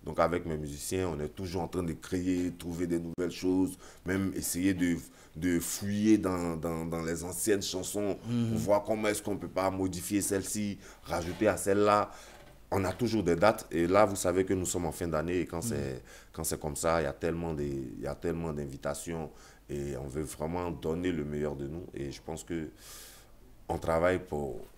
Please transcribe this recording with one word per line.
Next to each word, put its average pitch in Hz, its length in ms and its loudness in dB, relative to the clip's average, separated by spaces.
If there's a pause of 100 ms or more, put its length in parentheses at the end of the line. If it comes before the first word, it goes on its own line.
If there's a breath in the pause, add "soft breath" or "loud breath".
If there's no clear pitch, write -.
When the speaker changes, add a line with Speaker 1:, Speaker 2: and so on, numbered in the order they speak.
Speaker 1:
Donc 76 160 -4
avec 85 240 4
mes 80 120 -2
musiciens, 76 520 -2
on 76 100 -4
est 76 160 -4
toujours 90 280 -4
en 80 40 -4
train 90 160 -2
de 82 100 -2
créer, 90 640 0
trouver 85 300 -4
des 85 120 2
nouvelles 85 360 -4
choses, 92 420 2 (280 loud breath)
même 95 280 0
essayer 95 400 0
de, 87 220 4 (400 loud breath)
de 85 240 2
fouiller 104 580 4
dans, 90 380 0
dans, 82 300 -2
dans 82 180 -2
les 82 220 -2
anciennes 98 360 0
chansons 92 640 -2
Speaker 2:
Mhm. 117 260 0
Speaker 1:
pour 110 80 0
voir 101 260 4
comment 107 240 2
est-ce 104 120 0
qu'on 101 140 -2
peut 87 140 -6
pas 95 200 2
modifier 95 520 0
celle-ci, 98 560 -2 (260 loud breath)
rajouter 87 460 0
à 87 80 2
celle-là. 101 520 4 (640 loud breath)
On 95 120 2
a - 80 0
toujours 110 280 2
des 85 140 6
dates 104 340 4
et 85 160 2
là, 101 200 8
vous 98 100 -2
savez 92 300 2
que 98 80 0
nous 92 120 0
sommes 87 200 -2
en 76 80 -2
fin 90 120 -4
d'année 85 360 0
et 78 40 0
quand 85 120 -6
Speaker 2:
Mhm. 80 140 -4
Speaker 1:
c'est, 69 300 -4 (300 loud breath)
quand 80 140 -8
c'est 80 120 -2
comme 73 200 -4
ça, 82 240 4
il - 20 2
y 69 40 0
a 69 40 -2
tellement 82 420 -2
de, 73 100 -2
il 65 380 -6
y 65 60 -6
a 73 80 -4
tellement 85 380 -2
d'invitations 73 760 -6 (400 loud breath)
et 71 320 -4
on 71 60 -8
veut 69 160 -4
vraiment 85 480 -4
donner 82 400 -2
le 78 140 -2
meilleur 73 320 -2
de 69 100 -6
nous 82 160 -8 (100)
et 69 200 -6
je - 120 -14
pense 82 200 -8
que 82 240 -4 (1000 loud breath)
on 85 100 -2
travaille 82 420 4
pour 69 420 -4 (160)